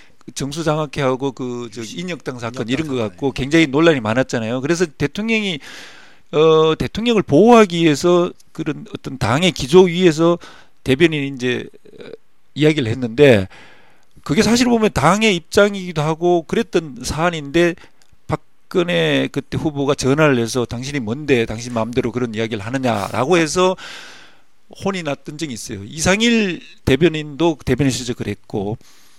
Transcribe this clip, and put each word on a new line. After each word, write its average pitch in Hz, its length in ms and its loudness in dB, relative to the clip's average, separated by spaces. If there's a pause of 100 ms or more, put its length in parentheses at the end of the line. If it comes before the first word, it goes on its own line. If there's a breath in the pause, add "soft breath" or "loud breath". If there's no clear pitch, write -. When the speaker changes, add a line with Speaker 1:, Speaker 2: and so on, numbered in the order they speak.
(340 loud breath)
Speaker 1:
정수장학회 151 680 -4
하고 131 300 -2
그 123 420 -10
저 117 80 -12
Speaker 2:
유신-, 113 200 -10
Speaker 1:
인혁당 151 360 -10
사건 117 300 -8
Speaker 2:
인혁당 120 60 -2
Speaker 1:
이런 156 140 -2
거 135 140 -6
Speaker 2:
사건, 107 80 -4
Speaker 1:
갖고 139 200 -6
Speaker 2:
예. - 20 -2 (100)
Speaker 1:
굉장히 156 240 2
논란이 147 340 2
많았잖아요. 117 640 -2
그래서 165 240 -2
대통령이, 202 720 -4 (720 loud breath)
어, 160 460 4
대통령을 220 460 0
보호하기 185 600 6
위해서 175 480 4 (200)
그런 147 420 -8
어떤 135 240 -10
당의 151 340 2
기조 147 320 4
위에서 170 540 2 (460 loud breath)
대변인이 139 520 2
이제, 123 300 -4 (340)
어, - 100 -20 (460)
이야기를 147 360 2
했는데 120 560 4 (760 soft breath)
그게 156 200 2
사실 240 240 2
보면 226 260 2
당의 196 420 2
입장이기도 185 680 0
하고 165 460 0
그랬던 170 560 -2
사안인데 165 720 0 (520 soft breath)
박근혜 160 1040 -2
그때 135 260 -8
후보가 143 380 -2
전화를 139 440 2
해서 117 260 -2
"당신이 131 340 -8
뭔데 123 460 0
당신 120 280 -8
마음대로 117 380 -2
그런 120 240 -4
이야기를 110 300 -4
하느냐"라고 123 720 -2
해서 180 380 0 (1120 loud breath)
혼이 190 180 -4
났던 147 340 -8
적이 151 160 -10
있어요. 101 300 -12
이상일 190 800 0 (240)
대변인도 151 800 0
대변인 135 260 0
시절 120 240 -6
그랬고. 104 640 -8 (400 soft breath)